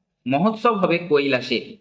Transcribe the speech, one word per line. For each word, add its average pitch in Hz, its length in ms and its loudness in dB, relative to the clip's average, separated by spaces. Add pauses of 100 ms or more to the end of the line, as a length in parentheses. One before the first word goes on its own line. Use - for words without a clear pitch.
(260)
মহোৎসব 214 480 0
হবে 175 240 0
কৈলাসে 139 840 0